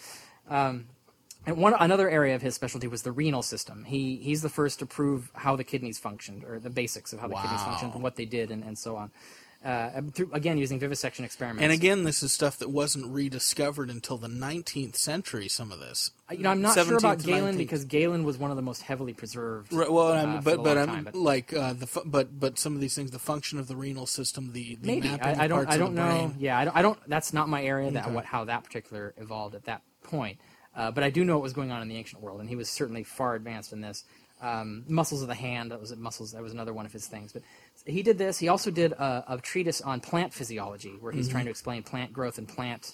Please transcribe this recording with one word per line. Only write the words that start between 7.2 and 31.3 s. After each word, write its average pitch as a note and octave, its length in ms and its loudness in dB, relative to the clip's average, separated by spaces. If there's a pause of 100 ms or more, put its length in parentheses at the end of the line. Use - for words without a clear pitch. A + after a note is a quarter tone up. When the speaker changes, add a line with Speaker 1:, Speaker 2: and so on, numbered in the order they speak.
Speaker 1:
the F#2+ 60 -4
kidneys G2 260 -2
Speaker 2:
Wow. G2 60 -2
Speaker 1:
functioned, G#2 260 -4
and B2 100 -6
what B2 140 -2
they A#2 80 -6
did, A2+ 260 -2
and, G#2+ 140 -8
and A2 120 -10
so A2+ 200 -8
on. G#2 140 -10 (520)
Uh, B2+ 380 -2 (120)
through, F3+ 200 -2
again, D3+ 240 2
using C3+ 200 0
vivisection C3+ 460 -4
experiments. A#2 400 -4
Speaker 2:
And D#3 80 8
again, F3+ 320 6
this D3+ 180 2
is C#3 120 2
stuff C#3+ 240 2
that - 120 -4
wasn't D3 440 0
rediscovered C#3 760 0
until A#2+ 280 -6
the A2+ 100 -8
nineteenth C3+ 680 -4
century, D3 500 -2
some G#2+ 240 -4
of E2+ 80 -10
this. - 320 -4 (180)
Speaker 1:
Uh, F3 60 -8
you F#3+ 80 -4
know, F#3+ 80 6
I'm G3 100 4
not G#3 140 6
sure F3+ 80 8
about A#3 180 4
Speaker 2:
Seventeenth G3+ 200 6
to D3 60 -2
Speaker 1:
Galen F#3 180 4
Speaker 2:
nineteenth. G3 120 2 (120)
Speaker 1:
because C#3+ 160 -2
Galen D#3+ 380 4
was C#3+ 140 0
one C#3+ 140 -2
of C3+ 60 -2
the C3 40 -2
most B2+ 220 -4
heavily C3 300 -4
preserved, A2+ 600 -8
Speaker 2:
Right, D#3+ 180 4
well, E3 180 8
Speaker 1:
uh, D#3+ 120 6
Speaker 2:
I'm, D3 160 2
Speaker 1:
for C#3+ 60 -2
Speaker 2:
but, D#3 100 6
Speaker 1:
a F3 40 4
Speaker 2:
but - 80 2
Speaker 1:
long D3 120 8
Speaker 2:
I'm, D3 100 6
Speaker 1:
time, D3+ 180 -2
but G#2+ 100 -8
Speaker 2:
like, D3 380 2
uh, C3+ 200 0
the B2 140 -6
fu-, - 180 -4
but, C#3 340 2
but C3+ 200 0
some D3+ 160 0
of C#3 60 -2
these C3+ 120 0
things, C#3 180 -4
the B2 80 -10
function D3+ 380 -4
of C3 100 -4
the C3 100 -8
renal C3+ 280 -6
system, C3 480 -4
the, A#2+ 280 -8
the G3 60 -4
Speaker 1:
Maybe. A3 200 2
Speaker 2:
mapping C#3+ 180 0
Speaker 1:
I, C#3 40 4
I D3+ 160 4
Speaker 2:
of D#3 40 4
Speaker 1:
don't, E3+ 80 6
Speaker 2:
parts C#3 140 4
Speaker 1:
I - 40 4
Speaker 2:
of D#3 40 6
Speaker 1:
don't F3 160 2
Speaker 2:
the E3+ 60 2
Speaker 1:
know. E3+ 100 4 (160)
Speaker 2:
brain. C#3+ 120 -4
Speaker 1:
Yeah, C3 200 2
I C#3+ 60 4
don't, E3 100 2
I E3+ 60 8
don't, G#3 180 6 (100)
that's D#3 240 0
not D3+ 160 4
my C#3+ 140 0
area, C3+ 280 0
that, A2+ 140 -2
Speaker 2:
Okay. A#2 100 -2
Speaker 1:
what, A2+ 100 -2
how A#2 200 -2
that A#2 200 -2
particular G#2 520 -10
evolved G#2+ 380 -8
at G#2 100 -14
that A2 160 -6 (220)
point. A#2+ 340 -4 (380)
Uh, A2+ 160 -2
but C#3+ 120 0
I C#3 60 4
do E3+ 160 2
know F3 80 4